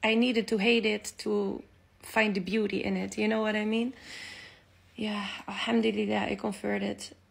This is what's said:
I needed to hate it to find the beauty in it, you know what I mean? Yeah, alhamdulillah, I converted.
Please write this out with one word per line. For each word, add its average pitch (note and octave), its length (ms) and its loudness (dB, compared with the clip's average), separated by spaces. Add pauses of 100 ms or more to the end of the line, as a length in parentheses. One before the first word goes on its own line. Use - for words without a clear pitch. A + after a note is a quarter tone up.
I A3 120 4
needed A3+ 340 4
to A3 100 2
hate A3+ 280 4
it G#3+ 320 -2
to G#3 460 -2 (360)
find G#3+ 340 2
the G3 60 0
beauty G3 440 0
in G3 120 0
it, F#3+ 220 -4
you G#3+ 80 2
know A3 160 2
what G#3+ 140 0
I G#3+ 80 0
mean? A3+ 280 0 (1000)
Yeah, G#3 320 -4 (220)
alhamdulillah, G#3+ 840 2
I G3 60 -2
converted. G3+ 720 -4 (220)